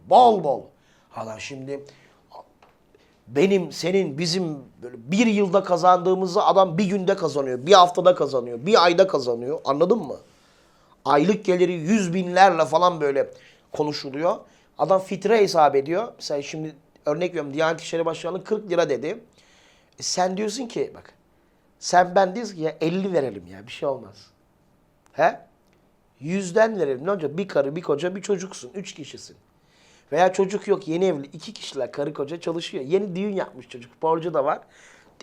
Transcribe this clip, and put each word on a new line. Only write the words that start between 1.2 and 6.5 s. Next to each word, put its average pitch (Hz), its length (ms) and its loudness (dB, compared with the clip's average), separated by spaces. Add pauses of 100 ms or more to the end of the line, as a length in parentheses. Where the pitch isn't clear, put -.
şimdi 139 460 -12 (1400)
benim, 165 440 2
senin, 170 460 -2
bizim 170 400 -4 (240)
böyle 123 140 -16 (140)
bir 208 160 2
yılda 202 360 2
kazandığımızı 180 800 2
adam 170 340 4